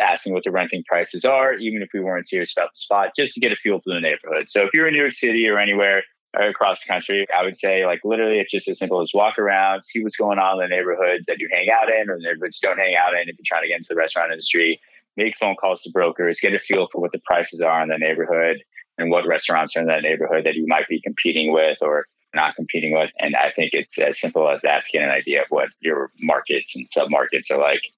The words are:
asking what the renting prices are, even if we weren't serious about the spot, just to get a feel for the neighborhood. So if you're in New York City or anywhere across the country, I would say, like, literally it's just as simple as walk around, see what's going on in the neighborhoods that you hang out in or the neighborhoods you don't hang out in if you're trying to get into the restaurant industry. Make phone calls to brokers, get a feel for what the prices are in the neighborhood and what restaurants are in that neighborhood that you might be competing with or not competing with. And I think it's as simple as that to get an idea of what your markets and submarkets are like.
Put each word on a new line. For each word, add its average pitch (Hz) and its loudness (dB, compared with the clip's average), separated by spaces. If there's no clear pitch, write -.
asking 95 0
what 92 -2
the 98 -2
renting 90 -2
prices 87 -2
are, 131 4
even 110 -4
if 92 -8
we 101 -4
weren't 92 -4
serious 87 -4
about 87 -2
the - -14
spot, 98 2
just 143 0
to 123 -8
get 117 2
a 104 -2
feel 101 -2
for 92 -6
the 87 -2
neighborhood. 78 -2
So 101 2
if 98 0
you're 160 4
in 156 0
New 147 2
York 135 0
City 113 2
or 104 2
anywhere 101 2
across 101 2
the - -6
country, 98 0
I 92 4
would 95 -2
say, 95 2
like, 87 0
literally 110 2
it's 98 -2
just 98 -4
as 92 -2
simple 90 0
as 82 -2
walk 104 2
around, 98 2
see 113 -6
what's 107 -6
going 104 0
on 95 2
in 90 -2
the 90 0
neighborhoods 90 0
that 85 -4
you 82 -8
hang 90 0
out 113 4
in 110 0
or 90 -4
the 82 -12
neighborhoods 85 -6
you 101 0
don't 90 0
hang 92 2
out 87 4
in 87 0
if 82 -14
you're - -14
trying 90 0
to 82 -4
get 87 -2
into 82 -12
the 85 -4
restaurant 82 0
industry. 82 0
Make 107 -2
phone 101 0
calls 92 -2
to 85 -14
brokers, 85 0
get 98 2
a 107 0
feel 95 0
for - -8
what 87 -2
the 82 -8
prices 85 0
are 82 2
in 78 0
the 78 -2
neighborhood 80 0
and 85 -2
what 87 2
restaurants 85 0
are - 0
in 82 0
that 78 2
neighborhood 80 0
that 80 0
you 80 -2
might 78 2
be 82 -2
competing 78 -2
with 78 4
or 76 0
not 76 0
competing 80 -4
with. 78 2
And 76 -2
I 69 2
think 80 0
it's - -4
as 71 0
simple 80 0
as 71 -2
that 71 2
to - -10
get 76 0
an 69 0
idea 69 0
of - -4
what 67 0
your 76 -2
markets 71 -2
and - -10
submarkets 69 0
are 69 2
like. 71 2